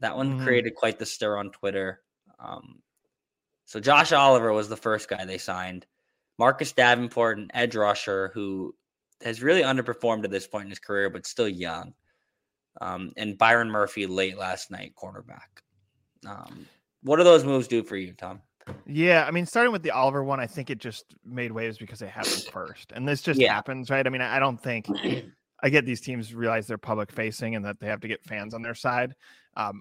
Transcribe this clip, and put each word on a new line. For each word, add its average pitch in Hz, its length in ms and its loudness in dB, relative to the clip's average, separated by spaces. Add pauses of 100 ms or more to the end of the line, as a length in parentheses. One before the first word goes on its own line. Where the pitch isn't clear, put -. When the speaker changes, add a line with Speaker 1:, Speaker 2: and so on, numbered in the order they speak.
Speaker 1:
that 110 160 -4
one 135 180 -2
Speaker 2:
Mm-hmm. 131 100 -4
Speaker 1:
created 120 320 2
quite 113 220 0
the 110 80 -8
stir 104 300 -4
on 101 140 -6
Twitter. 95 520 -6 (360)
Um, - 420 -18 (840)
so - 140 -12
Josh 147 320 6
Oliver 131 400 8
was 107 160 0
the 110 80 -8
first 107 320 -2
guy 95 160 -6
they 92 140 -8
signed. 92 480 -8 (520)
Marcus 135 340 2
Davenport, 120 640 4
an 104 160 -14
edge 120 220 -2
rusher 101 580 0
who 98 400 -6 (480)
has 117 200 -6
really 165 200 6
underperformed 117 640 0
at 101 60 -4
this 95 160 -4
point 101 180 -8
in 98 60 -16
his 98 80 -16
career, 98 320 -2
but 90 160 -12
still 113 220 -2
young. 87 460 -8 (840)
Um, 92 360 -8
and 104 220 -8
Byron 117 320 4
Murphy 104 360 -2
late 95 320 -2
last 92 320 -8
night, 92 260 -14
cornerback. - 640 -18 (640)
Um, - 420 -16 (340)
what 139 160 4
do 175 60 8
those 165 200 12
moves 135 240 0
do 113 160 0
for 107 120 -8
you, 92 180 -10
Tom? 95 280 -14 (440)
Speaker 2:
Yeah, 160 400 4
I 143 40 -4
mean, 175 160 -2
starting 240 260 2
with 190 100 -4
the 156 100 -2
Oliver 135 300 2
one, 135 180 -2
I 120 60 -4
think 127 220 -10
it 127 100 -6
just - 360 -14 (100)
made 120 280 -8
waves 113 260 -6
because 110 240 -16
it 101 80 -12
happened - 340 -6
Speaker 1:
<sniffs> - 60 -14
Speaker 2:
first. - 420 -14
And 127 160 -4
this 143 140 -2
just 135 200 2
Speaker 1:
Yeah. 113 60 8
Speaker 2:
happens, 120 420 -4
right? 135 160 2
I 127 40 2
mean, 131 100 -4
I, 123 160 -2
I - 20 2
don't 135 220 0
think, 113 340 -6
Speaker 1:
<clears throat> 123 400 -6 (280)
Speaker 2:
I 139 80 2
get 139 160 4
these 123 160 -4
teams 117 320 -8
realize 113 320 -2
they're 113 100 -6
public 107 340 -4
facing 110 460 -6
and 104 80 -6
that 101 160 -8
they 104 60 -12
have 107 140 -6
to 113 80 -12
get 107 160 -8
fans 107 280 -12
on 113 100 -12
their 117 120 -8
side. 127 400 -2 (420)
Um, 101 240 -6